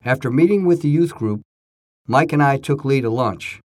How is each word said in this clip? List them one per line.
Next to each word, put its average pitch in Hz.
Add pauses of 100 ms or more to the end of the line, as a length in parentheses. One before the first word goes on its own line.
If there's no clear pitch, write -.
After 127
meeting 180
with 170
the 151
youth 165
group, 107 (680)
Mike 147
and 147
I 139
took 139
Lee 135
to 117
lunch, 107 (180)